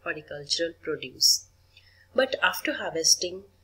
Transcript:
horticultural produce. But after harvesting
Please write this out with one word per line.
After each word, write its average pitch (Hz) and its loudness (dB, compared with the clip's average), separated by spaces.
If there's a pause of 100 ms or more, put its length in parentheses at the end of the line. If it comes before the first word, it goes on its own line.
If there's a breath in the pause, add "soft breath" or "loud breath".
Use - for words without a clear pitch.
horticultural 156 -6 (100)
produce. 135 0 (680 soft breath)
But 262 2
after 190 0
harvesting 180 0 (200)